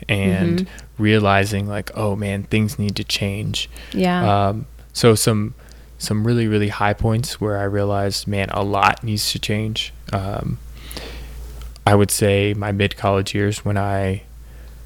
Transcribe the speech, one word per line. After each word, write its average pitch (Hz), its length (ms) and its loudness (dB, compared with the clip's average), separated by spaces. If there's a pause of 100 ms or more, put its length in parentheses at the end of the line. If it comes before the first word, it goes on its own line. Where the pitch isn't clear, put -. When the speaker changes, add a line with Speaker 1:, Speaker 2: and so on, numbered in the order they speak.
Speaker 1:
and 95 520 2
Speaker 2:
Mm-hmm. - 420 -8
Speaker 1:
realizing, 101 640 4
like, 101 300 -6
"Oh 107 180 -2
man, 101 300 -4
things 110 340 0
need 104 180 0
to - 80 -4
change." 104 640 -4 (220)
Speaker 2:
Yeah. 143 560 4
Speaker 1:
Um, 110 180 -2 (260)
so 113 220 6
some, 107 400 2 (440)
some 107 280 -2
really, 120 200 2
really 104 220 2
high 104 240 2
points 113 480 0
where 104 180 0
I 101 60 0
realized, 101 640 0
"Man, 98 220 0
a 101 120 -2
lot 101 400 2
needs 107 300 -2
to 151 60 -6
change." 110 540 -4 (200)
Um, 98 460 -4 (1300)
I 104 80 6
would 101 160 6
say 101 440 2
my 104 180 -2
mid-college 98 640 0
years 101 300 0
when 104 140 0
I, 98 440 0 (640)